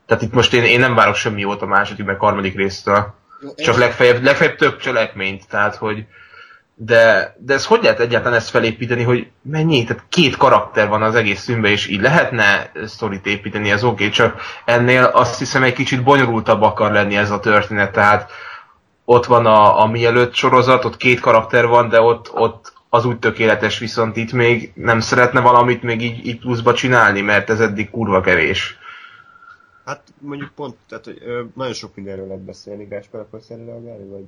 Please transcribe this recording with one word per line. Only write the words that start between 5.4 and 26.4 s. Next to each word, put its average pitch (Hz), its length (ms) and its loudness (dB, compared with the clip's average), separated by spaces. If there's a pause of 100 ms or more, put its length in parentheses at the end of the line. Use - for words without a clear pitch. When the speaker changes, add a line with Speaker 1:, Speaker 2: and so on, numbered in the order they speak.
Speaker 1:
tehát 104 280 -2
hogy... 107 280 -8 (720)
De, 113 640 2
de 123 160 -2
ez 135 120 -4
hogy 233 160 2
lehet 110 180 2
egyáltalán 117 380 0
ezt 113 120 -6
felépíteni, 120 520 -2
hogy 120 240 0 (160)
mennyi? 156 420 0
Tehát 113 240 -8
két 156 280 0
karakter 110 520 2
van 107 140 0
az 110 120 0
egész 104 300 -2
filmben, 113 260 -2
és 101 180 -2
így 98 120 -4
lehetne 110 720 0 (160)
sztorit 98 400 -8
építeni, 104 440 -4
ez 104 140 0
oké, 107 240 0
csak 113 320 0 (240)
ennél 123 400 2
azt 120 340 2
hiszem 131 240 -2
egy 127 100 2
kicsit 127 300 -4
bonyolultabb 117 600 2
akar 107 300 0
lenni 101 240 0
ez 101 140 0
a 101 100 -4
történet, 104 520 0
tehát 104 380 2 (760)
ott 120 220 4
van 117 200 4
a, 107 340 6
a 107 60 4
Mielőtt 117 480 0
sorozat, 127 500 2
ott 151 120 -6
két 127 240 0
karakter 117 460 2
van, 117 220 4
de 113 120 4
ott, 117 340 0
ott - 380 -4 (160)
az 117 160 0
úgy 120 140 -4
tökéletes, 107 600 0
viszont 113 380 -6
itt 113 160 -8
még 120 420 0
nem 113 260 0
szeretne 123 400 2
valamit 120 420 4
még 117 200 -4
így, 120 240 -8
így 117 120 -8
pluszba 120 360 0